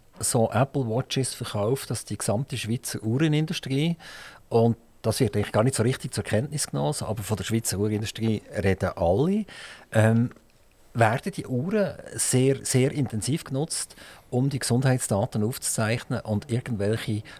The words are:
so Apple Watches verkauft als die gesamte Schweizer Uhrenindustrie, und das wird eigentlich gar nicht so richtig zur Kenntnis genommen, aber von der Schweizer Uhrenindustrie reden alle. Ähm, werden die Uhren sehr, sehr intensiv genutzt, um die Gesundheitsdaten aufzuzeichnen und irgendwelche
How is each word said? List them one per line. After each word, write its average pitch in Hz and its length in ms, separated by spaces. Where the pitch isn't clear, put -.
so - 320
Apple 127 380
Watches 123 460
verkauft 110 560
als - 160
die 101 100
gesamte 117 400
Schweizer 110 460
Uhrenindustrie, 151 960
und 117 300
das - 180
wird 110 160
eigentlich 104 160
gar 107 100
nicht 127 140
so 113 60
richtig 127 320
zur 104 100
Kenntnis 147 440
genommen, 143 320
aber 107 220
von 98 140
der 92 80
Schweizer 113 320
Uhrenindustrie 107 640
reden 95 460
alle. 160 480
Ähm, 113 380
werden 113 320
die - 160
Uhren 185 460
sehr, 131 500
sehr 131 260
intensiv 127 540
genutzt, - 520
um 127 180
die 135 100
Gesundheitsdaten 120 840
aufzuzeichnen 120 760
und 101 300
irgendwelche 110 720